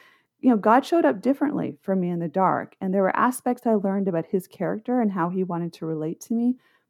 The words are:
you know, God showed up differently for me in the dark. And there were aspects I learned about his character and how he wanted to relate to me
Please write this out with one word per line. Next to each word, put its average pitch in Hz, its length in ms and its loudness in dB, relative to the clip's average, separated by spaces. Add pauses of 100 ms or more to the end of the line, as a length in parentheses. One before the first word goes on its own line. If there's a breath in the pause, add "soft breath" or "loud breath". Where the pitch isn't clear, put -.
(400 soft breath)
you 262 100 4
know, 233 60 6
God 220 300 4
showed 339 180 2
up 254 160 2
differently 196 640 -2
for 190 140 -2
me 180 140 -2
in 175 100 -4
the 170 80 -4
dark. 165 520 0
And 190 140 -4
there 196 80 2
were 185 140 2
aspects 247 500 -2
I 226 80 4
learned 196 340 0
about 165 180 -2
his 185 200 -2
character 208 540 -4
and 214 120 0
how 175 160 0
he 185 160 -2
wanted 170 300 -6
to - 120 -10
relate 160 360 -6
to - 120 -6
me 240 220 0 (340 soft breath)